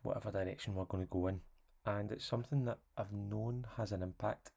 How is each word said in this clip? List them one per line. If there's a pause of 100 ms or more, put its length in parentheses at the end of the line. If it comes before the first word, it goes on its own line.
whatever
direction
we're
gonna
go
in. (420)
And
it's
something
that (180)
I've
known (100)
has
an
impact